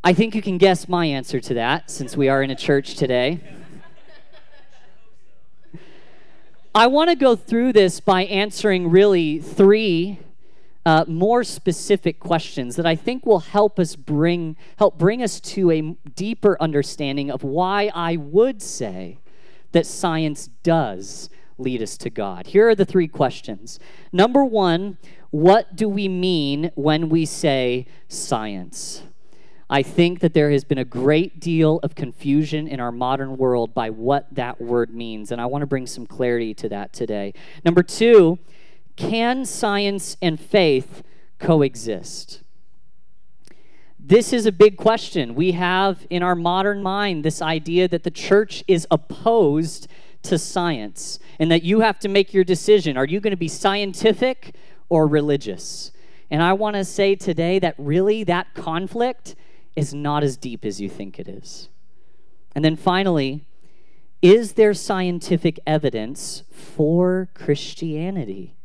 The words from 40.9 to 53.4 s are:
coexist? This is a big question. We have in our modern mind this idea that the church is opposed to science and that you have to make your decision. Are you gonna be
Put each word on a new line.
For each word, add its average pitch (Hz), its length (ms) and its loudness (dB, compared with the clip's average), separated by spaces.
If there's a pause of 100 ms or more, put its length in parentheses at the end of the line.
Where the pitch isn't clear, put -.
coexist? 127 1040 0 (1600)
This 208 360 4
is 226 100 0
a 220 80 4
big 196 240 6
question. 170 580 0
We 175 180 2
have 185 580 0
in 180 120 0
our 180 140 2
modern 190 460 0
mind 190 420 -2
this 156 160 -2
idea 165 480 0
that 170 160 -2
the 170 60 -2
church - 580 0
is 170 220 4
opposed 165 960 2 (360)
to 170 140 0
science 156 800 -4 (200)
and 160 120 2
that 165 140 4
you 208 160 4
have 220 200 2
to 202 80 -4
make 196 260 2
your 185 100 6
decision. 170 540 4
Are 135 80 2
you 170 120 -2
gonna 202 180 -2
be 165 120 -4